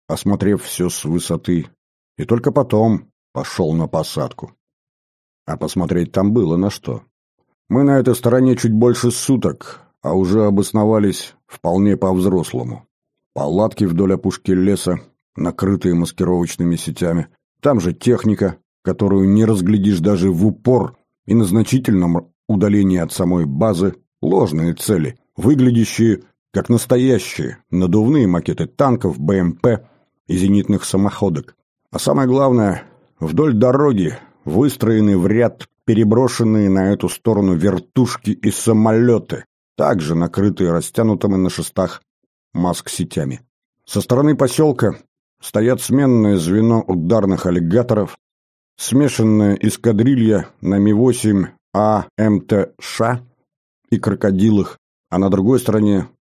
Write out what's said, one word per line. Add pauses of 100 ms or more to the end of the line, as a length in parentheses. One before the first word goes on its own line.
осмотрев
всё
с
высоты, (500)
и
только
потом (220)
пошёл
на
посадку. (960)
А
посмотреть
там
было
на
что. (640)
Мы
на
этой
стороне
чуть
больше
суток, (200)
а
уже
обосновались (120)
вполне
по-взрослому. (480)
Палатки
вдоль
опушки
леса, (360)
накрытые
маскировочными
сетями, (320)
там
же
техника, (240)
которую
не
разглядишь
даже
в
упор, (300)
и
на
значительном (140)
удалении
от
самой
базы (260)
ложные
цели, (180)
выглядящие (300)
как
настоящие (120)
надувные
макеты
танков,
Б
М
П (400)
и
зенитных
самоходок. (340)
А
самое
главное, (340)
вдоль
дороги (280)
выстроены
в
ряд (180)
переброшенные
на
эту
сторону
вертушки
и
самолёты, (320)
также
накрытые
растянутыми
на
шестах (520)
маск-сетями. (420)
Со
стороны
посёлка (460)
стоят
сменное
звено
ударных
аллигаторов, (600)
смешанная
эскадрилья (140)
на
Ми-восемь (260)
А (100)
М
Т
Ш (680)
и
крокодилах, (320)
а
на
другой
стороне (160)